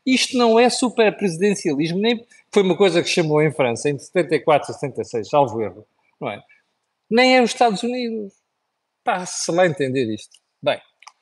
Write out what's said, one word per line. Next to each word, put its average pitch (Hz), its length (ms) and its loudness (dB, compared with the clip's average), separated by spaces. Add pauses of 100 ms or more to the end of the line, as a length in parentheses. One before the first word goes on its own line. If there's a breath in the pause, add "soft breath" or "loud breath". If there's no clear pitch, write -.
Isto 254 320 0
não 226 200 4
é 247 120 4
superpresidencialismo, 185 1300 0
nem 226 260 -2 (260 soft breath)
foi 202 120 2
uma 190 120 2
coisa 170 280 2
que - 80 -4
chamou 151 320 2
em 151 100 2
França, 123 380 -2
em 143 80 -4
setenta 160 380 -2
e 139 40 0
quatro - 300 2
a 120 40 -8
setenta 127 280 -10
e - 20 -4
seis, 107 240 -8
salvo 123 320 0
erro, 104 260 -8 (320)
não 131 120 -8
é? 101 120 -12 (680 soft breath)
Nem 254 260 4
é 254 60 6
os 220 80 0
Estados 226 320 0
Unidos. 233 500 -6 (720)
Pá, 185 220 -4
se - 260 -6
lá 180 140 4
entender 135 400 -2
isto. 107 280 -10 (280)
Bem, 135 180 -2 (420)